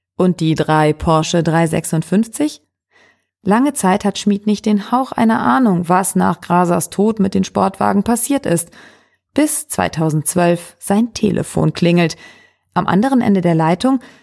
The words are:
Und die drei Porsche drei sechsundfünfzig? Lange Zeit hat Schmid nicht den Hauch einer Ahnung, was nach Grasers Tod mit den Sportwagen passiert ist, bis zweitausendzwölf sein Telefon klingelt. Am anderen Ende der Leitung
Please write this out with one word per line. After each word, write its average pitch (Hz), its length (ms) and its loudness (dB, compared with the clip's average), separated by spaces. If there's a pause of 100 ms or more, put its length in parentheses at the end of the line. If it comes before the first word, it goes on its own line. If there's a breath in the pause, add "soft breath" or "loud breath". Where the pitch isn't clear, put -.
(180)
Und 185 220 2
die 160 160 0
drei 156 380 2
Porsche 160 500 0
drei 165 240 0
sechsundfünfzig? 180 960 -2 (800 soft breath)
Lange 190 300 2
Zeit 190 320 0
hat 196 120 -2
Schmid 202 300 -2
nicht 208 180 -2
den 208 260 0
Hauch 254 200 -2
einer 226 300 0
Ahnung, 226 460 2
was 185 280 0
nach 185 260 0
Grasers 170 480 0
Tod 214 300 0
mit 190 160 0
den 190 80 2
Sportwagen 202 580 0
passiert 240 460 -2
ist, 165 240 -2 (640 loud breath)
bis - 360 -2
zweitausendzwölf 170 1120 -2
sein 226 340 0
Telefon - 580 -2
klingelt. 170 460 0 (560 loud breath)
Am - 140 -2
anderen 247 340 2
Ende 196 180 2
der 175 160 2
Leitung 180 440 0 (240 loud breath)